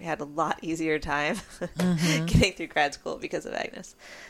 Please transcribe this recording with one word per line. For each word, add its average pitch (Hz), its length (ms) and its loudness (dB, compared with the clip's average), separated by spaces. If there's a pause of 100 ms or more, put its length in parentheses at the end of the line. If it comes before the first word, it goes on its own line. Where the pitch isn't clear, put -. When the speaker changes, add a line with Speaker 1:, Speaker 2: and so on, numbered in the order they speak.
Speaker 1:
had 160 180 -4
a 151 40 -4
lot 151 380 -2
easier 160 360 0
time 147 380 0
<laughs> - 240 -12
Speaker 2:
Mm-hmm. 165 640 2
Speaker 1:
getting 185 280 6
through 165 140 -6
grad 147 260 2
school - 240 -6
because - 280 -4
of - 80 -6
Agnes. - 400 -6 (360)